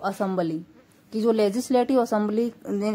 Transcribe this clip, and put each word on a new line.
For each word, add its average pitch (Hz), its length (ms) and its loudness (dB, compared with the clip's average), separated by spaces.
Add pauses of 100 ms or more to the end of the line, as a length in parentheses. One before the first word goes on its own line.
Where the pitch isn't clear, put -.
Assembly, 185 540 -2 (540)
कि 220 80 -2
जो 226 100 4
लेजिस्लेटिव 240 680 2
असेंबली, 220 500 0 (440)